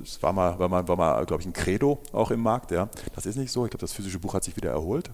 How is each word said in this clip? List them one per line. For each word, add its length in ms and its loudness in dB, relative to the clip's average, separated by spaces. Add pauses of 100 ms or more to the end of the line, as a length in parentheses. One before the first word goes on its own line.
es 180 -12
war 120 4
mal, 260 2
war 100 4
mal, 180 2
war 80 4
mal, 300 4
glaub 140 0
ich, 80 -6
ein 60 -6
Credo 460 2 (120)
auch 180 2
im 100 0
Markt, 300 2
ja. 200 0 (260)
Das 100 -8
ist 120 -4
nicht 140 -4
so. 140 0
Ich 60 -4
glaub, 80 -6
das 120 -6
physische 280 -4
Buch 160 -2
hat 80 0
sich 120 -6
wieder 140 -2
erholt, 440 -2